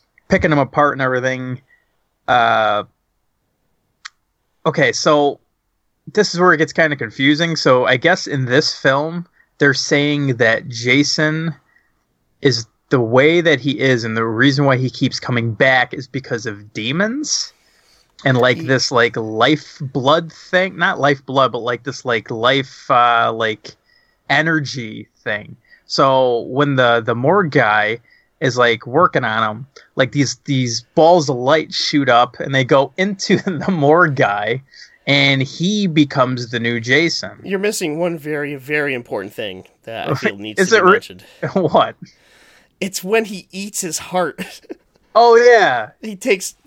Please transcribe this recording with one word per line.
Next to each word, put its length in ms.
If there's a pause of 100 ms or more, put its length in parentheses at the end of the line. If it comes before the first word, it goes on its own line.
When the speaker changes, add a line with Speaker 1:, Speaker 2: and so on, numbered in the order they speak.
(280)
Speaker 1:
picking 240
him 80
apart 340
and 80
everything. 600 (680)
Uh, 560 (1800)
okay, 260
so 480 (720)
this 200
is 60
where 140
it 40
gets 160
kinda 220
confusing. 600
So 300
I 120
guess 300
in 180
this 300
film, 500 (320)
they're 160
saying 640
that 300
Jason 880 (880)
is 240 (240)
the 120
way 400
that 180
he 200
is, 240
and 140
the 80
reason 400
why 120
he 120
keeps 300
coming 340
back 400
is 140
because 380
of 280
demons 800 (720)
and, 120
like, 200
Speaker 2:
Ye- 80
Speaker 1:
this, 260
like, 240
lifeblood 1160
thing. 440
Not 220
lifeblood, 520
but, 80
like, 240
this, 200
like, 280
life, 580
uh, 420
like, 440 (540)
energy 800 (160)
thing. 320 (300)
So 560
when 340
the, 260
the 140
morgue 360
guy 480 (420)
is, 160
like, 300
working 360
on 340
him, 100 (280)
like, 160
these, 240 (100)
these 360 (140)
balls 340
of 60
light 380
shoot 360
up, 300
and 160
they 80
go 340
into 400
<laughs> 80
the 260
morgue 440
guy, 480 (420)
and 380
he 440
becomes 640
the 100
new 200
Jason. 640
Speaker 2:
You're 160
missing 400
one 180
very, 380
very 400
important 380
thing 340 (160)
that 260
I 40
Speaker 1:
<laughs> 20
Speaker 2:
feel 220
needs 220
Speaker 1:
Is 100
Speaker 2:
to 60
be 40
Speaker 1:
it 40
re- 100
Speaker 2:
mentioned. 300 (160)
Speaker 1:
<laughs> 140
What? 420 (880)
Speaker 2:
It's 220
when 220
he 260
eats 280
his 200
heart. 600 (100)
<laughs> 40 (400)
Speaker 1:
Oh, 200
yeah. 540 (120)
Speaker 2:
He 140
takes 380 (120)